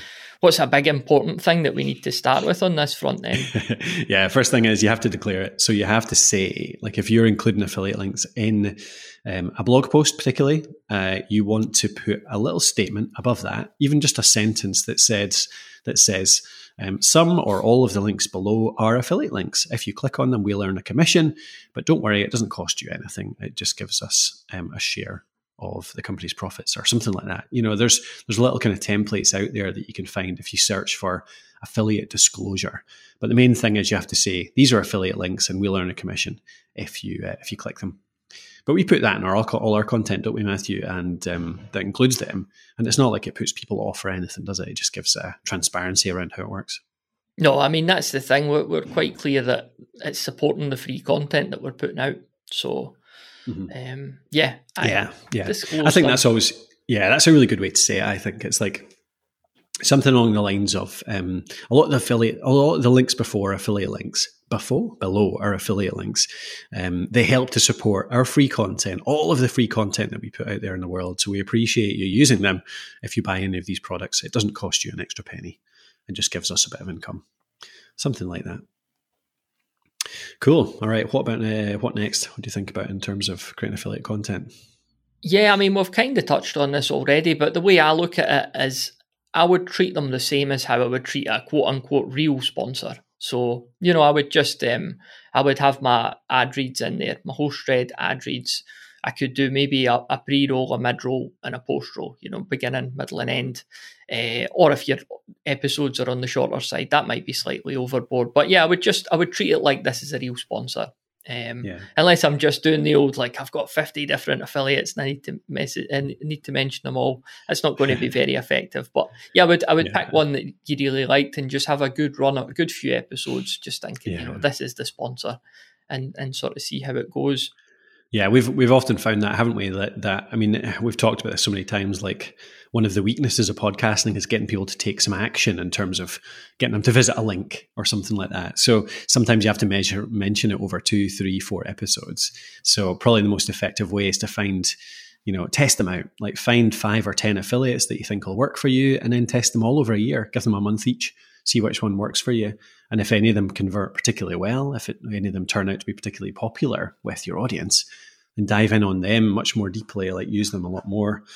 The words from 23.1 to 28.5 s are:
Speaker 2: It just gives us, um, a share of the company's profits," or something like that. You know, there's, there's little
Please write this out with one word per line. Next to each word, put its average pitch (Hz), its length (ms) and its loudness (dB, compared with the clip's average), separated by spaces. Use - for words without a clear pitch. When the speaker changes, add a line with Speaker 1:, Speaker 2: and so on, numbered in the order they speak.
Speaker 2:
It 101 140 -12
just - 220 -4
gives - 240 -6
us, - 520 -2
um, 87 200 -10
a 85 60 -12
share - 460 -6
of 95 360 -10
the - 80 -12
company's 85 300 -8
profits," - 440 -8
or - 80 -6
something 117 280 0
like - 120 -6
that. 92 260 -8
You 123 120 0
know, 107 120 2
there's, 113 240 4
there's 110 120 -2
little 127 200 4